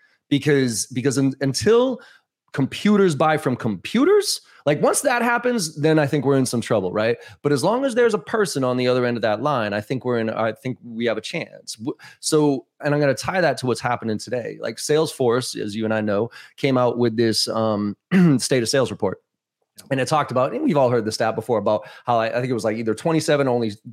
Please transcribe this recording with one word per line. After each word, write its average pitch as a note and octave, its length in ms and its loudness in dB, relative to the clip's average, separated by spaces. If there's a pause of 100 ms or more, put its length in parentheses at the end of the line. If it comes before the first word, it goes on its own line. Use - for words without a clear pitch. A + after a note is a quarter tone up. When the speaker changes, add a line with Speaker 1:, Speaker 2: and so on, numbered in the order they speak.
(300)
Speaker 1:
Because, C3+ 580 2
because A#2+ 300 -2
un-, C3+ 220 0
until A#3 640 2 (500)
computers F#3+ 640 2
buy D#3 220 2
from C3 180 -2
computers, C4 880 0 (240)
like, D3 160 2
once B3 200 0
that B3 200 0
happens, A#3+ 540 -2
then D#3 240 4
I C#3+ 80 2
think D3 160 -2
we're C#3 140 2
in C3 80 2
some A#2+ 160 -2
trouble, F#2+ 320 -2
right? A2+ 240 0 (240)
But D3 100 0
as C#3 120 0
long A#3 200 0
as C4 120 -2
there's A#3 180 4
a G#3 60 -2
person F#3+ 440 -2
on B2+ 140 0
the B2+ 100 0
other B2 180 2
end A#2+ 120 0
of G#2+ 60 -4
that G#2+ 180 0
line, B2 320 0
I G#2 80 -2
think B2+ 240 -6
we're B2 140 0
in, A2+ 100 -2
I A2 240 -2
think A#2+ 300 -10
we A#2 220 -6
have A2 120 0
a A2 40 -6
chance. G2+ 520 -10
W-, A2+ 240 -8 (240)
so, D3+ 440 0 (140)
and D3 140 -2
I'm D3 80 0
gonna C#3 140 2
tie F3+ 260 -2
that C#3+ 160 2
to - 80 -8
what's A#2+ 160 0
happening A2+ 380 -2
today. A2 420 -8
Like, A2+ 160 -8
Salesforce, B2+ 840 0
as G#2 160 -6
you A2 80 -4
and A2 100 -2
I A2 60 0
know, G#2+ 300 0 (260)
came C3 220 0
out A#2+ 200 2
with A#2 200 2
this, A2+ 320 2
um, G#2 480 -2 (140)
<clears throat> E3+ 260 6
state B2 260 0
of A2 60 -2
sales C3 220 0
report. G2 300 -4 (560)
Speaker 2:
Yeah. - 140 -20
Speaker 1:
And C3+ 80 0
it B2+ 80 0
talked D3 240 0
about, B2+ 220 0
and C#4 100 -4
we've G3+ 140 2
all B2+ 140 4
heard A#2 120 2
the G#2+ 80 -2
stat A2 240 -2
before A2+ 220 -2
about G#2+ 280 0 (200)
how A#2+ 140 2
I, A2+ 100 0
I A#2 100 -2
think B2+ 120 -4
it - 20 0
was, G#2+ 100 -2
like, A2 140 0
either A2 160 -2
twenty-seven, D3+ 540 0
only A#2+ 240 0 (220)